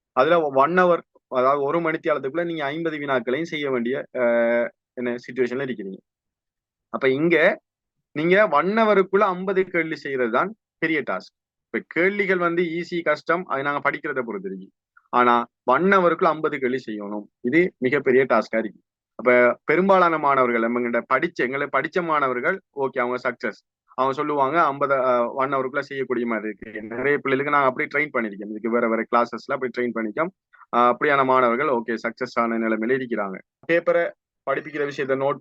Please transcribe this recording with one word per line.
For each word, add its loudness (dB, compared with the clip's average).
அதுல 2
one 4
hour, 4
அதாவது 2
ஒரு 0
மணித்தியாலத்துக்குள்ள -2
நீங்க -6
ஐம்பது -4
வினாக்களையும் -2
செய்ய -4
வேண்டிய, -2
ஆ, 0
என்ன -6
சிட்யுவேஷன்ல -4
இருக்கிறீங்க. -10
அப்ப 0
இங்க 2
நீங்க 4
one 2
hour-க்குள்ள 4
ஐம்பது 0
கேள்வி -4
செய்யறது -2
தான் -2
பெரிய -2
டாஸ்க். -6
இப்ப -6
கேள்விகள் 0
வந்து 0
ஈஸி, -6
கஷ்டம், -2
அது -4
நாங்க -2
படிக்கிறத -4
பொறுத்து -8
இருக்கு. -12
ஆனா 4
one 2
hour-க்குள்ள 4
ஐம்பது 0
கேள்வி -2
செய்யணும், -8
இது 2
மிகப்பெரிய 2
டாஸ்கா 0
இருக்கு. -6
அப்ப 4
பெரும்பாலான 4
மாணவர்கள், 2
நம்மகிட்ட 0
படிச்ச, 0
எங்களை -4
படிச்ச -2
மாணவர்கள், 0
ஓகே, -4
அவங்க -2
சக்சஸ். -8
அவங்க 0
சொல்லுவாங்க 0
ஐம்பது, 0
அ, 2
ஒன் -2
ஹவருக்குள்ள -2
செய்யக்கூடிய -4
மாதிரி -4
இருக்கு. -12
நிறைய -2
பிள்ளைகளுக்கு 0
நாங்க 4
அப்படி -4
ட்ரெயின் -4
பண்ணிருக்கோம். -4
இதுக்கு -6
வேற 0
வேற 0
கிளாஸஸ்ல -2
அப்படி -6
ட்ரெயின் -4
பண்ணிருக்கோம். -4
அ, 2
அப்படியான 2
மாணவர்கள் 2
ஓகே -4
சக்சஸ் -8
ஆன 0
நிலைமையில 0
இருக்கிறாங்க. -6
பேப்பரை 2
படிப்பிக்கிற -4
விஷயத்த -2
நோட் -2